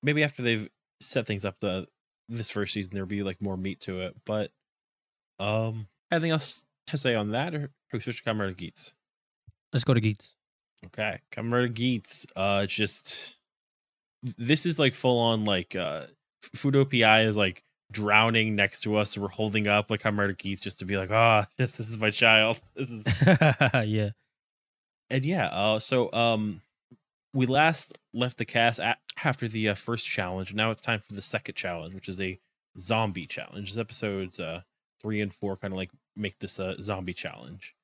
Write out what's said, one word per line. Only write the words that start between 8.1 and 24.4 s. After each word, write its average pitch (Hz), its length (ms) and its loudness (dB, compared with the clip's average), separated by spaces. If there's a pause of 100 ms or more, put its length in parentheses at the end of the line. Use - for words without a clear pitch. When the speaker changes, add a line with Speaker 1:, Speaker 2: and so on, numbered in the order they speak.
Speaker 1:
to 120 60 -2
Kamen 107 100 0
Rider 95 140 -2
Geats? - 400 -12 (760)
Speaker 2:
Let's 123 120 0
go 139 100 4
to 117 80 4
Geats. 107 320 -2 (520)
Speaker 1:
Okay, 107 340 -6 (120)
Kamen 117 200 -6
Rider 123 160 2
Geats. 120 580 -4 (100)
Uh, 101 300 0
just - 720 -4 (840)
th-, 127 140 -8
this 131 280 2
is, 165 140 -2
like, 135 160 4
full 123 240 2
on, 113 260 4
like, 98 300 0
uh, 80 300 -4 (380)
F-, - 120 -20
Fudo 135 340 4
P 123 140 6
I 110 200 8
is, 107 140 2
like, 95 260 0 (280)
drowning 107 640 4
next 101 260 2
to 107 160 0
us, 104 180 0
and 101 80 -4
we're 98 60 -4
holding 107 380 0
up, 104 220 2
like, 107 120 -2
Kamen 107 160 0
Rider 101 160 0
Geats 98 280 -8
just - 180 -10
to 95 60 -10
be 98 120 -2
like, 95 140 -4
"Ah, 110 360 6 (100)
yes, 123 180 -2
this 110 140 -8
is 110 80 -8
my 107 140 2
child." 110 560 4
<laughs> - 80 -20
This 135 160 -6
is 110 140 -8
Speaker 2:
<laughs> 131 800 4
Yeah. 107 260 0 (1000)